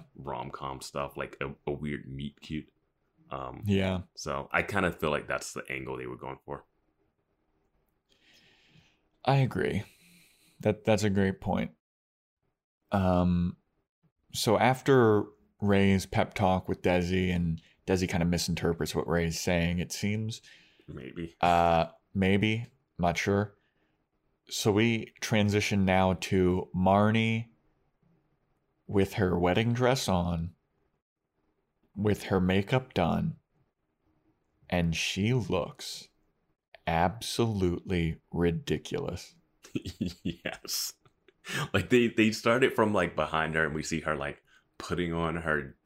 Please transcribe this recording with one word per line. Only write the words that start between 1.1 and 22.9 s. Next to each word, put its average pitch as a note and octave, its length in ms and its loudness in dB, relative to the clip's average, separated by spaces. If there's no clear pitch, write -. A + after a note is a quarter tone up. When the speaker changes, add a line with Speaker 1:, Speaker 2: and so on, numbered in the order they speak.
Speaker 1:
like C#2 220 -10
a, C#2+ 120 -8
a D2 40 -4
weird C#2+ 400 -8
meet C#2+ 300 -12
cute. D#2 260 -10
Um, C2+ 360 -10
Speaker 2:
Yeah. F#2+ 360 0
Speaker 1:
so C#2 360 -8
I F2 120 2
kinda F#2+ 280 0
feel D#2 200 -2
like D2 160 -4
that's - 260 -6
the C2 180 -10
angle C2 260 -10
they B1+ 100 -10
were B1 100 -12
going C2 280 -14
for. C#2+ 200 -12
Speaker 2:
I C#3 120 4
agree. - 460 0
That, G#2+ 260 -2
that's G#2+ 180 2
a G#2+ 60 4
great F#2+ 320 0
point. F#2 300 -4
Um, F2+ 680 2
so G#2 240 0
after A#2 680 4
Ray's G2 440 4
pep - 280 -2
talk F#2 340 0
with F#2 140 -4
Desi, F2+ 520 0
and E2+ 280 -2
Desi F#2 220 2
kinda E2+ 160 0
misinterprets E2 680 -2
what D2+ 120 -2
Ray's E2+ 320 0
saying, F2 400 0
it E2 120 -6
seems. A2 500 -6
Speaker 1:
Maybe. D2+ 540 -12
Speaker 2:
Uh, E2+ 460 4
maybe. G#2 540 2